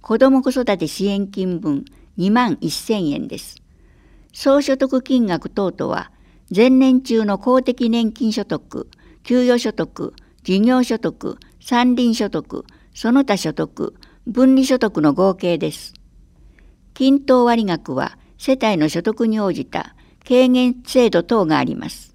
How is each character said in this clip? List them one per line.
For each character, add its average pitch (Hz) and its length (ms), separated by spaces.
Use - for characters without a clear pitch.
子 220 160
ど 262 120
も 262 120
子 262 80
育 254 160
て 190 200
支 190 220
援 196 220
金 185 320
分 143 240
二 185 120
万 226 300
一 - 160
千 196 360
円 - 180
で - 80
す。 - 180
総 277 280
所 277 140
得 269 260
金 254 240
額 175 240
等 190 220
と - 160
は、 92 240
前 233 180
年 262 300
中 226 220
の 202 140
公 254 240
的 240 280
年 226 220
金 220 220
所 202 100
得、 - 460
給 247 220
与 247 120
所 220 140
得、 - 420
事 190 160
業 254 240
所 226 160
得、 - 380
山 247 340
林 240 180
所 208 160
得、 - 360
そ 233 200
の 277 100
他 208 140
所 156 160
得、 - 420
分 254 300
離 262 100
所 262 120
得 214 240
の 147 120
合 185 220
計 175 220
で 151 140
す。 - 220
均 277 280
等 254 240
割 233 180
額 165 320
は、 - 220
世 - 160
帯 220 220
の 151 140
所 170 120
得 214 240
に 220 140
応 190 140
じ 143 120
た - 300
軽 254 240
減 247 340
制 240 240
度 170 140
等 214 220
が 156 120
あ 131 60
り - 120
ま - 140
す。 - 240